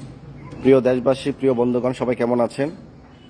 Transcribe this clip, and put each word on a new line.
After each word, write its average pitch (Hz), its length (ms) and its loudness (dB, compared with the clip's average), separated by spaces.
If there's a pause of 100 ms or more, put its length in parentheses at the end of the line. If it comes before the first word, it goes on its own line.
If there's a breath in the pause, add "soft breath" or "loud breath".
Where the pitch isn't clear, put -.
(600)
প্রিয় 131 200 6
দেশবাসী, 127 520 0
প্রিয় 131 200 0
বন্ধুগণ, 123 400 0
সবাই 123 240 -2
কেমন 120 240 0
আছেন? 135 300 -2 (600)